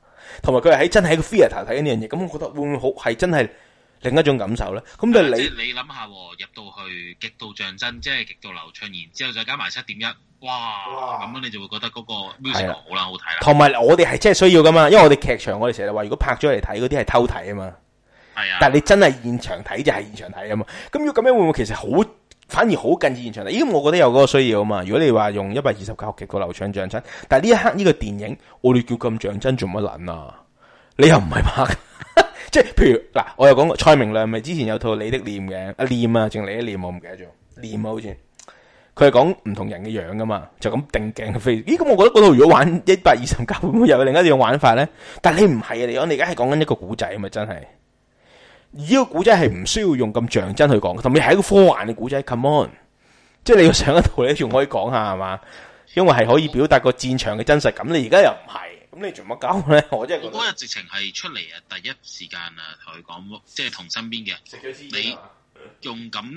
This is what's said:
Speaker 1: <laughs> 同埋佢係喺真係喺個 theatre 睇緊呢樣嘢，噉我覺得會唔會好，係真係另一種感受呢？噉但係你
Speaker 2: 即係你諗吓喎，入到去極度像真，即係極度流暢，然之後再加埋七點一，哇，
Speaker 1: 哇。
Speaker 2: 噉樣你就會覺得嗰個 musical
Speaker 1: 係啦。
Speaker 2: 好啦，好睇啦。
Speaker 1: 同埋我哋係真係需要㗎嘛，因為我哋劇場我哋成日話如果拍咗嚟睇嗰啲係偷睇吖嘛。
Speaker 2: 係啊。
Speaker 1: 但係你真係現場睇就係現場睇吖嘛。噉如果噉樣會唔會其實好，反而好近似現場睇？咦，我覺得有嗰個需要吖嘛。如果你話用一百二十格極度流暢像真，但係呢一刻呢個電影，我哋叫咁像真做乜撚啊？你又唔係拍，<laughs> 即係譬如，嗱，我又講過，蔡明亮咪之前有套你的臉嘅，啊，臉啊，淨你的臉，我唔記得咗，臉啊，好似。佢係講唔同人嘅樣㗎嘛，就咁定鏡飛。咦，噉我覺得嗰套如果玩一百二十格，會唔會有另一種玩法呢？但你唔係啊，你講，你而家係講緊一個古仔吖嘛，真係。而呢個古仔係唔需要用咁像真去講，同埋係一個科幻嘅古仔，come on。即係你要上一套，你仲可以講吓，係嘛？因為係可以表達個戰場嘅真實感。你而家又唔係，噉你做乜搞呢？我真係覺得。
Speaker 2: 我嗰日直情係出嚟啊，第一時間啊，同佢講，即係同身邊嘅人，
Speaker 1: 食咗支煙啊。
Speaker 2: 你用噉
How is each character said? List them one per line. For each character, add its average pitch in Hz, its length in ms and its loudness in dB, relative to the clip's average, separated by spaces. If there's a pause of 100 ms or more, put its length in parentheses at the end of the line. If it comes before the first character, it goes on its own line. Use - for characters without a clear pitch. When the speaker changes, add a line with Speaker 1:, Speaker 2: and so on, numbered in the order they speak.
(160)
Speaker 1:
<laughs> - 280 -18
同 135 100 0
埋 127 80 2
佢 165 120 4
係 135 100 4
喺 175 60 0
真 208 140 4
係 160 80 0
喺 165 40 4
個 160 80 -2
theatre 156 420 2
睇 117 120 -4
緊 143 60 -4
呢 147 80 -2
樣 113 80 -2
嘢， 110 100 -8
噉 170 140 -8
我 185 40 -6
覺 156 120 -12
得 151 100 -10
會 147 120 -10
唔 143 100 -6
會 143 60 -4
好， 123 100 -6 (220)
係 117 60 -4
真 180 160 -2
係 139 180 0 (520)
另 127 160 -2
一 165 60 4
種 139 140 0
感 104 200 -6
受 95 180 -8
呢？ 113 60 -10 (180)
噉 226 140 0
但 208 100 6
係 147 60 0
你 120 140 0
Speaker 2:
即 143 60 -4
係 - 60 -10
你 120 180 -10
諗 127 200 -12
吓 117 140 -16
喎， 104 40 -20
入 90 340 -20 (100)
到 110 80 -20 (140)
去 90 440 -16
極 113 160 -12
度 107 180 -18
像 95 220 -12
真， 120 240 -10
即 127 80 -10
係 127 180 -6
極 - 140 -20
度 101 100 -18
流 87 100 -16 (120)
暢， - 80 -20
然 90 320 -18
之 135 140 -12
後 127 40 -10
再 113 140 -10
加 127 100 -10
埋 101 140 -10
七 123 120 -12
點 101 160 -18
一， 110 60 -12 (420)
哇， 127 60 -10 (420)
Speaker 1:
哇。 123 320 -10
Speaker 2:
噉 117 120 -14
樣 131 40 -14
你 123 80 -12
就 104 120 -14
會 98 80 -18
覺 107 100 -12
得 117 100 -10
嗰 117 140 -16
個 113 100 -16 (300)
musical 131 200 -6
Speaker 1:
係 92 40 -6
啦。 82 100 -10 (120)
Speaker 2:
好 92 60 -12
啦， 95 80 -4
好 90 100 -10
睇 90 40 -14
啦。 82 220 -10
Speaker 1:
同 147 160 4
埋 147 160 6 (100)
我 131 160 6
哋 170 80 4
係 131 120 -2
真 208 160 4
係 - 40 2 (120)
需 185 60 8
要 160 60 10
㗎 156 120 8
嘛， 160 180 6
因 214 60 10
為 190 80 12
我 156 40 8
哋 143 60 6
劇 123 220 -2
場 101 200 -8
我 117 140 -2
哋 - 60 -12
成 101 80 -6
日 104 80 -4
話 107 100 -6
如 104 60 -10
果 107 80 -6
拍 127 180 -2
咗 151 140 0
嚟 113 100 0
睇 104 220 -8
嗰 123 80 -2
啲 139 100 -4
係 113 60 -4
偷 120 200 2
睇 - 200 -6
吖 101 100 -12
嘛。 95 180 -12 (640)
Speaker 2:
係 98 160 -4
啊。 92 80 -4
Speaker 1:
但 139 100 4
係 131 40 2
你 147 80 4
真 202 180 4
係 131 240 2
現 120 160 -6
場 90 240 -10
睇 - 180 -10
就 - 120 0
係 101 100 -8
現 107 140 -18
場 - 140 -16
睇 98 180 -14
吖 104 80 -6
嘛。 107 80 -6 (260)
噉 294 140 -4
如 294 80 -4
果 226 100 0
噉 247 60 0
樣 254 40 4
會 240 80 2
唔 160 120 0
會 120 120 -6
其 104 60 -8
實 104 40 -8
好， - 120 -12 (600)
反 220 180 0
而 190 100 0
好 - 220 0
近 139 160 -2
似 123 60 -12
現 117 120 -10
場 107 120 -12
睇？ 98 60 -8
咦， 254 180 -2
我 151 140 0
覺 151 80 2
得 175 100 2
有 131 80 6
嗰 120 40 2
個 135 140 6
需 131 220 2
要 107 120 2
吖 107 40 -4
嘛。 104 180 -4
如 92 120 -8
果 143 40 2
你 156 120 4
話 110 180 2
用 101 240 -6
一 127 60 -4
百 135 120 -2
二 101 60 -10
十 98 160 -14
格 107 240 -12
極 104 80 -16
度 98 140 -8
流 90 120 -6
暢 98 220 -8
像 98 160 -8
真， 110 140 -10 (240)
但 - 120 2
係 - 40 0
呢 226 60 0
一 240 40 4
刻 226 220 2
呢 202 80 -4
個 180 80 6
電 101 360 -8
影， 123 100 -12 (240)
我 127 120 4
哋 123 120 2
叫 120 100 -6
咁 113 280 -6
像 101 160 -8
真 131 180 -2
做 98 120 -6
乜 92 120 -8
撚 87 300 -8
啊？ 78 220 -16 (600)
你 139 140 6
又 156 80 6
唔 92 120 -4
係 71 140 -2
拍， - 320 -2 (340)
<laughs> - 400 0
即 302 120 2
係 - 120 -8
譬 - 200 6
如， 110 60 0 (140)
嗱， 120 100 -2 (140)
我 135 100 6
又 139 80 10
講 143 120 4
過， - 100 -2
蔡 156 180 6
明 113 160 0
亮 110 160 0
咪 113 140 -6
之 151 140 -10
前 139 100 -4
有 107 140 -4
套 113 160 -4
你 107 160 -6
的 131 80 -4
臉 101 280 -10
嘅， 95 300 -10
啊， 131 80 -4
臉 117 340 0
啊， 110 80 0
淨 107 140 -8
你 101 160 -8
的 120 60 -8
臉， 101 200 -10
我 90 80 -10
唔 90 80 -14
記 87 80 -20
得 92 100 -18
咗， 92 100 -20 (340)
臉 110 260 -12
啊， - 40 -8
好 110 100 -10
似。 101 160 -14 (800)
佢 139 100 4
係 139 60 6
講 139 240 2 (160)
唔 - 20 -8
同 104 160 -10
人 92 140 -12
嘅 107 60 -12
樣 104 260 -8
㗎 110 100 -6
嘛， 104 240 -8 (100)
就 107 120 -4
咁 135 200 -4
定 107 220 -6
鏡 107 260 -10
飛。 113 260 -2
咦， 262 120 0
噉 - 80 -6
我 220 100 4
覺 185 100 6
得 240 40 6
嗰 214 180 6
套 165 60 8
如 135 140 8
果 - 0 -
玩 165 360 4
一 185 120 4
百 147 160 4
二 123 160 0
十 - 80 -4 (100)
格， - 160 -6
會 170 80 -2
唔 226 120 2
會 247 80 6
有 131 140 4
另 135 160 2
一 180 80 4
種 143 120 4
玩 123 200 2
法 123 140 4
呢？ 139 160 0 (320)
但 160 160 2
你 196 60 6
唔 139 180 4
係 117 220 -8
啊， - 20 -2
你 120 100 -4
講， 131 120 -2
你 165 80 -2
而 - 20 0
家 127 80 0
係 175 80 -4
講 127 220 -2
緊 156 60 0
一 151 40 0
個 135 80 -2
古 101 220 -6
仔 113 180 -6
吖 104 60 -10
嘛， 98 100 -10
真 107 180 -8
係。 78 140 -14 (1080)
而 - 100 -20
呢 160 160 0
個 262 80 2
古 175 180 -4
仔 220 120 6
係 160 160 2
唔 90 140 -8
需 - 160 -4
要 202 140 0
用 110 180 -2
咁 117 200 -4
像 98 200 -2
真 147 160 4
去 131 80 4
講， 95 240 -4
同 127 100 0
埋 151 100 4
係 160 120 2
一 - 40 4
個 202 40 2
科 196 320 6
幻 101 140 -6
嘅 113 80 -6
古 117 140 -8
仔， 139 140 -2
come 127 240 -4 (180)
on。 60 40 -10 (760)
即 240 100 4
係 202 80 8
你 165 40 8
要 165 60 8
上 143 260 0
一 175 40 6
套， - 240 0
你 143 80 2
仲 143 160 -4
可 127 120 2
以 143 60 0
講 120 240 -4
吓， 107 220 -2
係 92 40 -6
嘛？ 95 220 -8 (560)
因 180 100 2
為 160 80 6
係 117 180 2
可 139 80 6
以 156 100 0
表 135 180 0
達 135 120 4
個 127 120 2
戰 127 260 -4
場 107 220 -6
嘅 117 40 -8
真 147 160 2
實 123 140 0
感。 - 180 -12
你 151 140 0
而 110 40 -10
家 180 120 6
又 165 80 4
唔 - 180 -6
係， - 540 -18
噉 208 60 -12
你 175 40 -12
做 - 140 -20
乜 113 140 -12
搞 151 180 -4 (160)
呢？ 147 160 6
我 120 160 -6
真 156 140 -6
係 - 40 -14
覺 - 60 -14
得。 208 80 -12
Speaker 2:
我 233 60 -6
嗰 220 60 -4
日 185 40 -6
直 127 140 -16
情 98 160 -12
係 98 300 -12
出 - 160 -12
嚟 127 100 -14
啊， 82 160 -18 (140)
第 95 200 -14
一 - 20 -10 (120)
時 - 240 -20
間 87 120 -16
啊， 82 460 -18
同 82 80 -20
佢 85 100 -20
講， 95 420 -20
即 - 180 -14
係 123 100 -10
同 90 160 -20
身 117 160 -12
邊 113 200 -14
嘅 101 40 -10
人， 90 160 -12
Speaker 1:
食 - 120 -20
咗 135 160 -16 (180)
支 107 100 -8
煙 120 160 -8
啊。 - 40 -20 (600)
Speaker 2:
你 - 0 -
用 117 160 -14 (140)
噉 104 100 -12 (160)